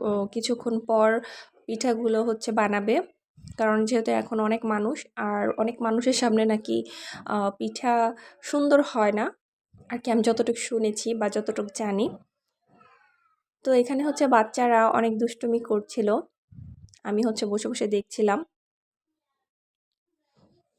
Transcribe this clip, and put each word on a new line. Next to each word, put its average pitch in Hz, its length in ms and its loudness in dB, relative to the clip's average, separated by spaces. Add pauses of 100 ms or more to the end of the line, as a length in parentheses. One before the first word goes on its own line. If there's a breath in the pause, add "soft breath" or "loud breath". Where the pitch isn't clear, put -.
ও, 214 100 -2 (160)
কিছুক্ষণ 233 480 -4 (120)
পর 220 220 4 (540 loud breath)
পিঠাগুলো 226 600 0
হচ্ছে 226 280 -4
বানাবে, 208 420 0 (600)
কারণ 220 280 2
যেহেতু 226 260 0
এখন 220 300 -2
অনেক 220 240 0
মানুষ, 214 320 -2 (200)
আর 208 260 -2 (160)
অনেক 226 220 -2
মানুষের 240 360 2
সামনে 220 280 2
নাকি, 220 320 0 (500 loud breath)
আহ, 101 240 -2
পিঠা 226 440 -2 (500 loud breath)
সুন্দর 285 380 4
হয় 214 300 2
না 214 120 -2 (640)
আর 240 100 -6
কি, 247 120 -6
আমি 226 120 4
যতটুকু 233 380 0
শুনেছি 220 540 -2
বা 220 140 -2
যতটুকু 214 480 -4
জানি। 208 300 0 (1600)
তো 269 80 2
এখানে 254 320 4
হচ্ছে 294 220 0
বাচ্চারা 240 540 4 (100)
অনেক 226 280 2
দুষ্টুমি 233 420 -2
করছিল, 214 480 -2 (960)
আমি 208 200 0
হচ্ছে 220 220 -2
বসে 208 220 -2
বসে 240 180 -4
দেখছিলাম। 208 520 0 (2500)